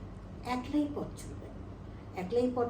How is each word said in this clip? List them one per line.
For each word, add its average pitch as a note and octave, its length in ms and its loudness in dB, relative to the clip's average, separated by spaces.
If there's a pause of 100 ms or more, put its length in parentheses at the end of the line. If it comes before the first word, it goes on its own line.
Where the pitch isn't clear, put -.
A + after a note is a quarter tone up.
(460)
একলাই C4 500 4
পথ - 120 -2 (100)
চলবেন, - 340 -8 (760)
একলাই B3 300 6
পথ A#3+ 140 4